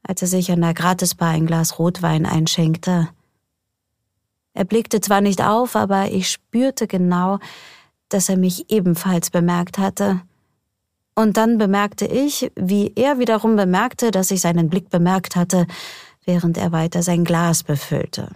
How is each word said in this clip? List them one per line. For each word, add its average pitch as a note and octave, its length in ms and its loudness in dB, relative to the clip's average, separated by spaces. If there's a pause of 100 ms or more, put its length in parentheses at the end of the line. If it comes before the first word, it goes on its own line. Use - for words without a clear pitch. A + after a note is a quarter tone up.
als F#3 200 -6
er F3+ 60 -2
sich F#3 240 0
an F3 80 2
der E3+ 140 2
Gratisbar F3 560 0
ein D#3+ 160 2
Glas E3 320 -2
Rotwein E3 480 0
einschenkte. D#3+ 800 0 (1400)
Er F#3+ 120 -2
blickte A3 360 0
zwar G3 200 2
nicht G3 220 2
auf, A3+ 320 2
aber G3 380 0
ich F#3+ 180 -2
spürte B3+ 560 -2
genau, F#3 520 0 (680)
dass F#3+ 200 0
er F#3+ 80 0
mich F#3 340 0
ebenfalls F3+ 600 0
bemerkt F3 480 0
hatte. G3 420 0 (960)
Und A3 200 2
dann A3+ 220 2
bemerkte G3+ 480 0
ich, C#4 480 -2
wie G3+ 400 0
er C4+ 240 2
wiederum A3 380 2
bemerkte, G3+ 540 2
dass F#3+ 200 0
ich F#3+ 100 0
seinen E3+ 280 2
Blick F3+ 220 -2
bemerkt F3+ 460 0
hatte, F3 300 2 (580)
während E3+ 340 0
er F3+ 140 -2
weiter E3+ 300 -2
sein F3 220 0
Glas E3+ 380 0
befüllte. - 720 -4